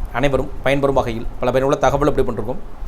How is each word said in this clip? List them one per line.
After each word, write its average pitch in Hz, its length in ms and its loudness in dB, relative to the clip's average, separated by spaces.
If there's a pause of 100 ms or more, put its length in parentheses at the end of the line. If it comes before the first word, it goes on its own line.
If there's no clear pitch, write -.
(140)
அனைவரும் 131 360 2 (140)
பயன்பெறும் 139 360 2
வகையில் 117 280 -4 (120)
பல 127 120 2
பயனுள்ள 135 240 2
தகவல் 143 360 2
update 131 160 2
பண்ணிருக்கோம். 107 320 -4 (280)